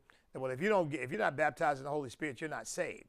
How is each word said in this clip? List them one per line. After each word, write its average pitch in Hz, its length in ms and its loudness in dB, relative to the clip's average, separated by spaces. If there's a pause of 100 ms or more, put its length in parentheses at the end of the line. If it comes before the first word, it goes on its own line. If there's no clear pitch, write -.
(340)
that, 151 80 -6
"Well, 131 100 0
if 127 100 -2
you 190 60 4
don't 190 220 4
get, 143 100 -2
if 127 100 -2
you're 190 100 -2
not 170 180 2
baptized 147 420 2
in 135 60 -8
the 143 40 -6
Holy 143 200 -2
Spirit, 139 320 -6
you're 160 80 -4
not 120 180 -6
saved." - 420 -6